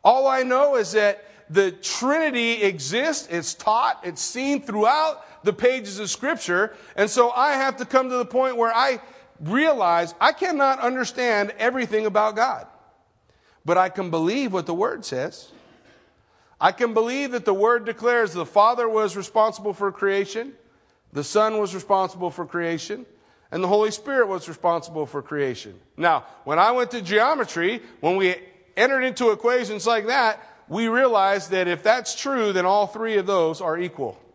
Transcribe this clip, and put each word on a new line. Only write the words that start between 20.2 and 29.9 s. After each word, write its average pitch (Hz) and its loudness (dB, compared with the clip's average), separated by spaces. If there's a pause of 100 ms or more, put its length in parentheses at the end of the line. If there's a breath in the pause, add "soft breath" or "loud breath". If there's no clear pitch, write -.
the 143 -6
Son 214 2
was 190 -2
responsible 180 -2
for 170 -10
creation, 170 -6 (460 soft breath)
and 175 -4
the 185 0
Holy 214 2
Spirit 254 0
was 190 -8
responsible 165 -4
for 139 -8
creation. 131 -6 (180)
Now, 160 2 (200 loud breath)
when 151 0
I 214 6
went 247 -2
to 240 -8
geometry, 214 0 (180 loud breath)
when 170 0
we 180 2 (420)
entered 262 2
into 247 0
equations 214 -2
like 220 0